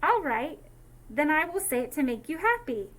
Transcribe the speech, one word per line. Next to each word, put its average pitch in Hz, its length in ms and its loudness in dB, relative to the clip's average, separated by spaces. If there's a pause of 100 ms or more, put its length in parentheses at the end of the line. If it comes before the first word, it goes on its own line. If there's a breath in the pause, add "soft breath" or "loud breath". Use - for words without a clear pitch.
All 415 200 4
right, 269 360 -2 (520)
then 285 200 2
I 311 140 4
will 339 160 -4
say 254 200 -2
it 247 120 -4
to 294 100 -2
make 240 260 -2
you 320 100 -6
happy. 339 500 0 (100)